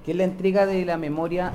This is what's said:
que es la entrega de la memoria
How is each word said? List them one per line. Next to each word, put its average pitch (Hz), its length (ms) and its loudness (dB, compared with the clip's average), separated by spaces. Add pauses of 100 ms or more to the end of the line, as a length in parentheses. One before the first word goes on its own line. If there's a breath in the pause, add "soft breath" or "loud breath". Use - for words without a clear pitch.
que 160 60 -2
es 175 40 -2
la 185 80 2
entrega 190 420 2
de 185 200 0
la 170 100 0
memoria 165 580 -2